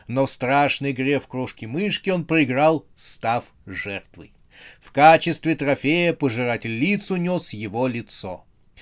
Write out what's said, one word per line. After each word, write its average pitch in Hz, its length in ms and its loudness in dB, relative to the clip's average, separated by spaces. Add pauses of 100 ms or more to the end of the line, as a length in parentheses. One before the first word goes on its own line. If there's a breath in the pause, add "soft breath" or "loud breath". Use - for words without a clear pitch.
Но 131 200 0
в - 20 -4
страшной 139 640 0
игре 131 280 0
в - 80 -10
крошки-мышки 127 840 -6
он 175 140 -2
проиграл, 151 600 2 (100)
став - 500 -4 (200)
жертвой. 95 680 -12 (460 loud breath)
В - 140 -20
качестве 160 640 6
трофея 151 580 0
пожиратель 120 580 -2
лиц 185 400 -2
унес 175 400 -2
его 107 360 -4
лицо. 107 580 -10 (360 loud breath)